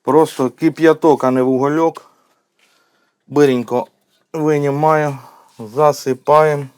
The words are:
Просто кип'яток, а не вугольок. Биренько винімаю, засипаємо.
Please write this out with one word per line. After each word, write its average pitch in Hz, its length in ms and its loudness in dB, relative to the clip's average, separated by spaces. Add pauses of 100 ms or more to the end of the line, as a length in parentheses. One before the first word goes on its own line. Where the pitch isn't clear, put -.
Просто 139 480 0
кип'яток, 156 720 0
а 131 80 0
не 127 100 0
вугольок. 143 720 -2 (1160)
Биренько 123 600 0 (460)
винімаю, 151 840 -2 (420)
засипаємо. 143 1040 0 (120)